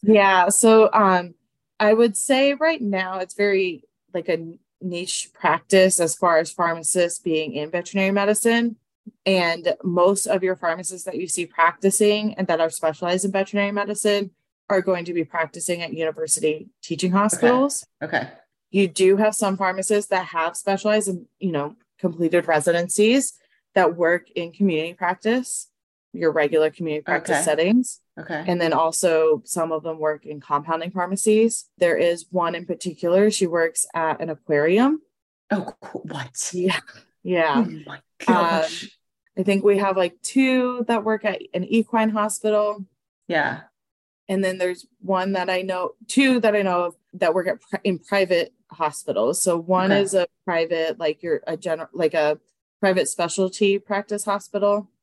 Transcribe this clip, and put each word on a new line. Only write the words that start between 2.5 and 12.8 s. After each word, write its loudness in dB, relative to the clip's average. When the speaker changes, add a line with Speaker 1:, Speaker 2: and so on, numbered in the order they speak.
Speaker 1:
right 0
now -4
it's -8
very, 0
like, -6
a -4
niche -8
practice 4
as 0
far 2
as -2
pharmacists -2
being -4
in -6
veterinary -2
medicine. 0
And 0
most 2
of 0
your -2
pharmacists -6
that -10
you -6
see -6
practicing 0
and -4
that 0
are 0
specialized -2